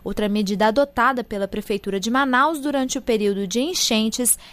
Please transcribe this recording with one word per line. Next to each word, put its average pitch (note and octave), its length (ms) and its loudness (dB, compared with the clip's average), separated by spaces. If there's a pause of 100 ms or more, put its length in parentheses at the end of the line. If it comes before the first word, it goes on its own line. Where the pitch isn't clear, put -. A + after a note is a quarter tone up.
Outra - 260 -2
medida G#3 380 0
adotada B3 560 2
pela G3 240 -4
Prefeitura G3+ 540 -4
de G#3+ 100 -4
Manaus C4+ 480 2
durante C4+ 400 -2
o A#3 40 -8
período G3+ 440 0
de F#3 140 -2
enchentes B3 760 0 (160)